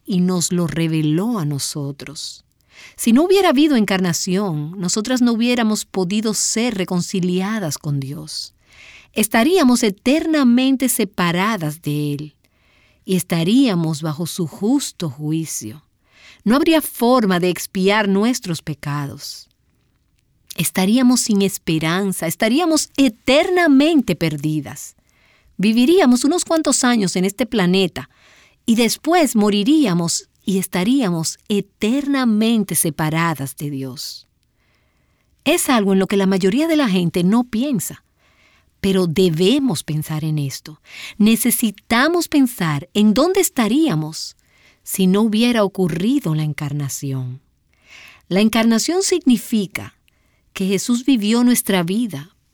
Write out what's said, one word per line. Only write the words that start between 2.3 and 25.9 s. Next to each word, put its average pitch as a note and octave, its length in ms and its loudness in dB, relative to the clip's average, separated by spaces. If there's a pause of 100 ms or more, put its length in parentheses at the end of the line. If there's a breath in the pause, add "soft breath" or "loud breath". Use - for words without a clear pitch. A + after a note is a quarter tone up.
Si - 160 0
no C4+ 120 6
hubiera F#4 260 4
habido D4 260 4
encarnación, F#3 1040 -2
nosotras A3 460 -2
no A#3+ 100 4
hubiéramos A#3 520 0
podido G3+ 500 -2
ser A#3 400 -2
reconciliadas F#3 1040 -2
con C#3+ 200 -4
Dios. D3 540 -12 (600 loud breath)
Estaríamos B3 680 2
eternamente C4 1080 2
separadas F3+ 920 -2
de D3 320 -4
Él D3 220 -10 (680)
y F#3 120 -2
estaríamos E3+ 880 0
bajo D#3 240 -6
su - 180 -6
justo G#3 640 -4
juicio. D3+ 760 -8 (600 soft breath)
No A3 120 2
habría C#4 260 2
forma A3+ 580 2
de F3+ 100 2
expiar G3 580 0
nuestros G3 540 -2
pecados. C#3+ 880 -10 (1080)
Estaríamos A#3 640 2
sin G3+ 200 0
esperanza, F3 880 -2
estaríamos D4 680 0
eternamente D4 1200 2
perdidas. D3+ 800 -6 (600)
Viviríamos B3 680 4